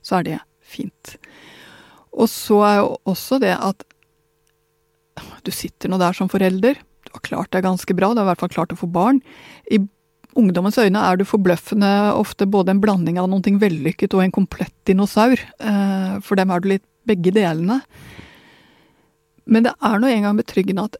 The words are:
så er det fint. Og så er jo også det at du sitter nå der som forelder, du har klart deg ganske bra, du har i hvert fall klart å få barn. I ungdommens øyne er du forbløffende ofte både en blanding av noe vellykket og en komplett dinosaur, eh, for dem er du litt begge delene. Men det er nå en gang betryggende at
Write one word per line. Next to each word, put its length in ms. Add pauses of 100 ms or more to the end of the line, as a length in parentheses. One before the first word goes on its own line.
så 160
er 40
det 160 (220)
fint. 560 (960)
Og 160
så 360
er 160
jo 240
også 360
det 160
at 260 (1600)
du 80
sitter 380
nå 120
der 120
som 160
forelder, 460 (280)
du 100
har 80
klart 300
deg 120
ganske 320
bra, 180
du 80
har 40
i 60
hvert 100
fall 120
klart 200
å 60
få 120
barn. 280 (500)
I 80 (580)
ungdommens 460
øyne 160
er 200
du 80
forbløffende 640 (280)
ofte 320
både 240
en 80
blanding 400
av 80
noe 120
vellykket 760
og 80
en 80
komplett 420 (120)
dinosaur, 520 (220)
eh, 600
for 140
dem 140
er 100
du 100
litt 160 (200)
begge 260
delene. 500 (1600)
Men 220
det 60 (100)
er 160
nå 100
en 140
gang 160
betryggende 480
at 120